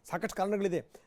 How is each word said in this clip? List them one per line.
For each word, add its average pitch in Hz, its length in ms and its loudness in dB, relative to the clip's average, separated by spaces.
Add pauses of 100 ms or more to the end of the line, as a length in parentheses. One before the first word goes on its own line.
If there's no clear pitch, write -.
(100)
ಸಾಕಷ್ಟು 180 260 -2
ಕಾರಣಗಳಿದೆ. 196 460 2 (240)